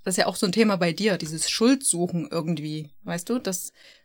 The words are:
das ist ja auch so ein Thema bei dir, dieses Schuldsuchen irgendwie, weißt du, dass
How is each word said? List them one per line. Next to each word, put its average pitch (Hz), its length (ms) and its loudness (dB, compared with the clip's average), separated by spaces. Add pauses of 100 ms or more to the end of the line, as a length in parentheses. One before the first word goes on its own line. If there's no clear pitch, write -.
das 190 100 -2
ist - 40 0
ja - 80 4
auch 190 100 -2
so 214 100 0
ein 180 60 0
Thema 214 240 4
bei 170 160 2
dir, 196 260 0
dieses 160 320 -4
Schuldsuchen 180 800 2
irgendwie, 156 600 -4 (140)
weißt 175 240 -6
du, 240 100 0
dass 190 340 -6 (320)